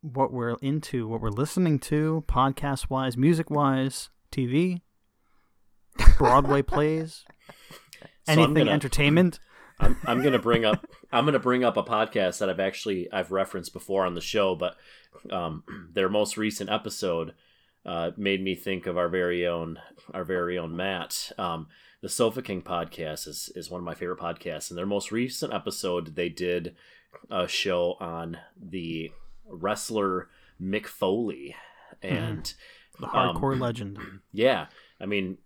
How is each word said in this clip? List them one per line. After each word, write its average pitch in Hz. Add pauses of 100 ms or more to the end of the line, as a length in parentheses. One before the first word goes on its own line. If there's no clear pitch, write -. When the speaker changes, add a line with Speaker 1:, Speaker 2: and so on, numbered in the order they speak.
Speaker 1:
what 131
we're 120
into, 139
what 113
we're 110
listening 151
to, 156
podcast-wise, 135
music-wise, 139 (200)
T 131
V, 175 (1400)
Broadway 139
Speaker 2:
<laughs> -
Speaker 1:
plays, 156 (760)
Speaker 2:
So -
I'm 156
Speaker 1:
anything 151
Speaker 2:
gonna 156
Speaker 1:
entertainment. 147 (400)
Speaker 2:
I'm, - (100)
I'm 123
gonna 135
bring 117
up, - (120)
<laughs> -
I'm 135
gonna 147
bring 123
up 113
a 98
podcast 107
that 98
I've 90
actually, 95
I've 92
referenced 95
before 95
on 90
the 85
show, 98
but, 87 (540)
um, 85 (140)
<clears throat> 85
their 95
most 104
recent 107
episode, 92 (540)
uh, 85
made 98
me 95
think 95
of 87
our 87
very 87
own, 82 (340)
our 92
very 90
own 82
Matt. 92
Um, 82 (340)
the 101
Sofa 117
King 92
podcast 82
is, -
is 85
one 90
of 87
my 85
favorite 87
podcasts, 85
and 87
their 92
most 101
recent 123
episode, 87
they 87
did 87 (540)
a 90
show 87
on 85 (240)
the 82 (380)
wrestler 95 (320)
Mick 98
Foley, 92 (480)
Speaker 1:
Mm-hmm. 92
Speaker 2:
and, - (460)
Speaker 1:
The -
Speaker 2:
um, -
Speaker 1:
hardcore 135
legend. 113 (180)
Speaker 2:
<clears throat> -
Yeah, 107 (340)
I 92
mean 98